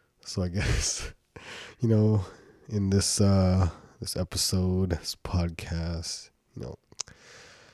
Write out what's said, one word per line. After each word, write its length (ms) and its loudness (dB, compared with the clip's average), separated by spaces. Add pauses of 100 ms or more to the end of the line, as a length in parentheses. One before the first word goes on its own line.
(220)
So 200 -4
I 60 0
guess, 640 -2 (320)
<laughs> 340 -16
you 100 0
know, 360 4 (440)
in 220 0
this, 300 2
uh, 480 6 (320)
this 160 -8
episode, 760 0
this 320 -6
podcast, 1080 -4 (260)
you 60 -12
know, 120 -12 (1000)